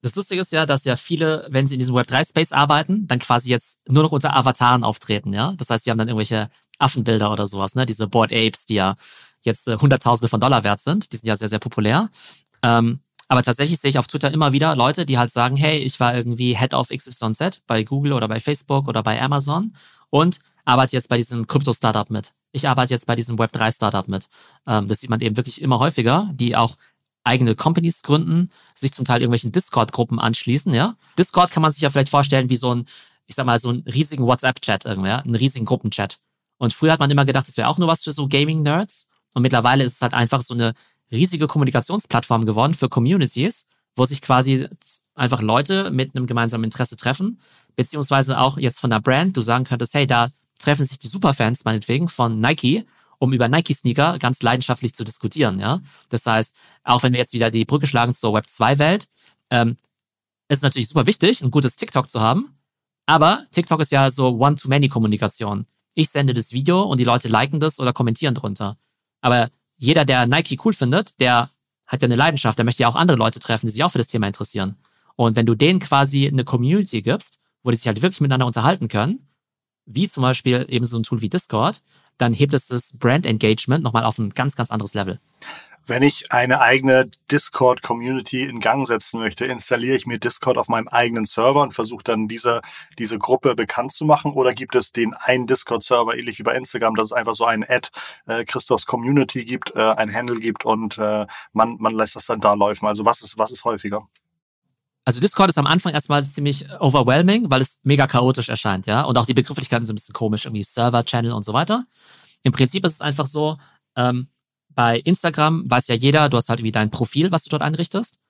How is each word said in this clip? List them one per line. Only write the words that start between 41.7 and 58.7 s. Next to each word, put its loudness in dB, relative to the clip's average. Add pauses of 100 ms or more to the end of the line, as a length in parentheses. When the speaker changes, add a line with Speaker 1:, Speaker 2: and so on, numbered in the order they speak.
Speaker 1:
geworden 2
für -2
Communities, 0 (280)
wo 4
sich -6
quasi 2 (460)
einfach -2
Leute 0
mit -4
einem -4
gemeinsamen -2
Interesse -6
treffen, -4 (360)
beziehungsweise 0
auch 2
jetzt -4
von -2
der 2
Brand, 0
du -2
sagen 0
könntest, -4
hey, 2
da 2 (260)
treffen 0
sich -8
die -12
Superfans 0
meinetwegen -2
von -2
Nike, 2 (340)
um 0
über 2
Nike-Sneaker 0
ganz -2
leidenschaftlich -2
zu -10
diskutieren, -4
ja. -2 (300)
Das -4
heißt, 0 (280)
auch 2
wenn 4
wir 0
jetzt -4
wieder 2
die 0
Brücke 0
schlagen 0
zur -2
Web 0
zwei 2